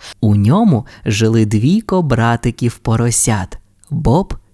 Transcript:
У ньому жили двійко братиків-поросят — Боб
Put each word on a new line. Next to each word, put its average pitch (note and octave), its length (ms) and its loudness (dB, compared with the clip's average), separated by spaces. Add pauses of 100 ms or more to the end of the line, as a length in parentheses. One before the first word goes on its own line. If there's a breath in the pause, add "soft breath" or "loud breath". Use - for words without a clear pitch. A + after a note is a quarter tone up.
(220 loud breath)
У G#2 140 2
ньому C3 500 2 (200 loud breath)
жили A2 400 2
двійко D#3+ 560 0
братиків-поросят — A#2 1600 -2 (320)
Боб E3 480 -2 (160)